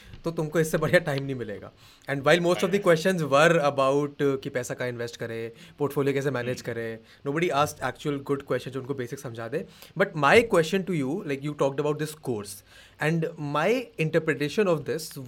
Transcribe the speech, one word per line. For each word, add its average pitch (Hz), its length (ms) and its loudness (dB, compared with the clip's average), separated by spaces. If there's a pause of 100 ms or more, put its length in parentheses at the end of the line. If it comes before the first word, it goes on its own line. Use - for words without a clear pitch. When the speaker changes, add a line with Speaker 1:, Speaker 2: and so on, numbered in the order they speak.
(240)
Speaker 1:
तो 165 60 -4
तुमको 165 300 -2
इससे 160 180 0
बढ़िया 156 200 4
टाइम 139 260 -2
नहीं 139 100 -4
मिलेगा। 104 380 -10 (380)
And 143 120 -4
while 160 180 6
most 175 240 2
of 180 60 2
the 196 100 2
Speaker 2:
Fantastic। 170 260 4
Speaker 1:
questions 165 260 0
were 160 300 6
about, 139 460 2
uh, 139 340 0
कि 139 80 -6
पैसा 127 240 -4
कहाँ 123 140 -6
इन्वेस्ट 117 280 -8
करें, 113 340 -8 (280)
पोर्टफोलियो 143 360 0
कैसे 139 160 -2
मैनेज 123 260 -2
Speaker 2:
हम्म। - 100 -12
Speaker 1:
करें, 113 320 -6 (280)
nobody 160 260 0
asked 147 300 0
actual 139 360 -4
good 139 200 -2
questions 127 300 -4
जो 131 120 -8
उनको 123 140 -6
बेसिक 120 240 -8
समझा 113 300 -10
दे। 156 180 -6 (320)
But 196 100 2 (160)
my 202 200 8 (100)
question 170 360 2
to 160 120 0
you, 127 80 -2 (140)
like 139 160 -4
you 147 140 -6
talked 139 260 0
about 147 180 0
this 151 160 -6 (160)
course, 104 340 -8 (380)
and 160 220 0 (320)
my 214 260 2 (180)
interpretation 156 680 0
of 151 200 2
this 147 400 -6